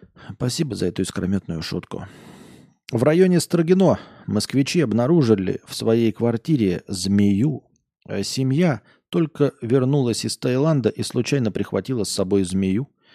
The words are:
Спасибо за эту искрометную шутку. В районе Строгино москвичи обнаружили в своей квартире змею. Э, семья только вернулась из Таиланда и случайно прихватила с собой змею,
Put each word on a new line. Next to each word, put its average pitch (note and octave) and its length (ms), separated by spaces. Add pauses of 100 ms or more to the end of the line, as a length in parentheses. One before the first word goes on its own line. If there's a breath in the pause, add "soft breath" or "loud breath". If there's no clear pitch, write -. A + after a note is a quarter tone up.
(340 loud breath)
Спасибо B2+ 420
за F#2 120
эту F#2 160
искрометную F2+ 580
шутку. - 440 (840 loud breath)
В A#2 120
районе F3 360
Строгино E3+ 600 (260 loud breath)
москвичи B2+ 560
обнаружили A2+ 840
в - 100
своей A2+ 360
квартире A2+ 760
змею. G2+ 760 (440)
Э, G2+ 160
семья C3+ 580 (280 soft breath)
только D3 520
вернулась B2+ 640
из - 120
Таиланда C3 520
и - 140
случайно B2 480
прихватила G2+ 520
с F#2 60
собой G2 340
змею, F#2+ 460 (260 soft breath)